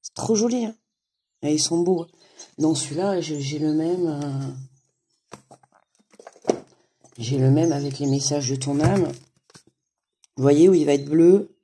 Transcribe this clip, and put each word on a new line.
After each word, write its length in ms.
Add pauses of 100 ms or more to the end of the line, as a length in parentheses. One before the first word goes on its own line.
C'est 100
trop 220
joli, 320
hein. 80 (640)
Et 140
ils 60
sont 180
beaux. 280 (520)
Dans 160
celui-là, 480
j'ai, 180
j'ai 180
le 140
même, 340
euh, 440 (2750)
j'ai 220
le 120
même 220
avec 280
les 60
messages 440
de 60
ton 240
âme. 300 (1300)
Vous 60
voyez 260
où 60
il 100
va 80
être 160
bleu. 560